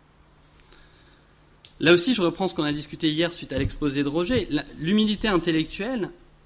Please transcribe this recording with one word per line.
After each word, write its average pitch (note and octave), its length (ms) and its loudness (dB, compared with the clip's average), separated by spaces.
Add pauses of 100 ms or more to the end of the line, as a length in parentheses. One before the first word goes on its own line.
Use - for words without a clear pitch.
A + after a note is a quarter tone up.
(1800)
Là D#3 120 8
aussi, F3 220 4
je G3+ 80 -2
reprends E3+ 260 0
ce - 60 -10
qu'on D#3+ 100 -2
a D3 80 0
discuté D3+ 380 -4
hier E3 220 0
suite - 200 -12
à C3+ 60 -2
l'exposé C#3+ 440 -2
de C#3+ 60 -2
Roger. F3+ 420 0
La, C#3+ 140 -2 (140)
l'humilité G#3+ 500 0
intellectuelle F3 800 0 (360)